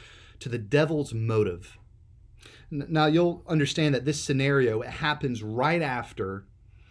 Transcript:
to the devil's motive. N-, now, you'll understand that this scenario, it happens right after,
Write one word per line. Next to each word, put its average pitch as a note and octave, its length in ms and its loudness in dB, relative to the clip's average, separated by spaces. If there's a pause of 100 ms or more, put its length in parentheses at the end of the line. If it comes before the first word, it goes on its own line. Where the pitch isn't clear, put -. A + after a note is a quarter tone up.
(400)
to - 100 -10
the A#2+ 100 -4
devil's C#3+ 540 0
motive. A2 640 -2 (920)
N-, C#3+ 180 -8
now, D#3 160 4
you'll E3+ 420 2
understand D3+ 480 2
that B2 100 -2
this D#3 160 -2
scenario, C3+ 600 2
it B2 80 -10
happens C#3+ 520 -4
right B2+ 400 0
after, A#2 640 -6 (460)